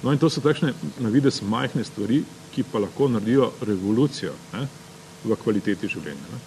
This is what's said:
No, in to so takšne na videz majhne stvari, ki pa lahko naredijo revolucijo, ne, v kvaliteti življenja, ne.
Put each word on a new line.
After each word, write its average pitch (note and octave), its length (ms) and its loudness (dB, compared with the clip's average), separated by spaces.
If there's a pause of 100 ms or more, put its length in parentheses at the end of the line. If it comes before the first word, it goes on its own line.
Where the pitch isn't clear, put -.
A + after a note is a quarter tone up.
No, B2+ 80 2
in D3 80 4
to D#3+ 100 6
so D3 140 -2
takšne D3 300 2 (260)
na A#2 100 0
videz C3+ 320 4
majhne A2+ 460 -2
stvari, A2+ 360 0 (280)
ki A#2+ 200 -2
pa A2 120 0
lahko C3+ 240 0
naredijo A#2 540 2
revolucijo, G#2 720 0 (200)
ne, C3 140 -4 (560)
v A2 160 0
kvaliteti G#2 480 0
življenja, D2 460 -8
ne. B2 140 -10